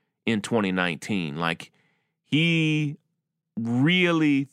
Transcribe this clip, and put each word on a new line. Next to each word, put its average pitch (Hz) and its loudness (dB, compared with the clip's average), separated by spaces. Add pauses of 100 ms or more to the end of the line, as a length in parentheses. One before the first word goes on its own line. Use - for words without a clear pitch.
(240)
in 110 0
twenty 101 -2
nineteen. 87 -2
Like, 82 -4 (520)
he 156 0 (600)
really 147 2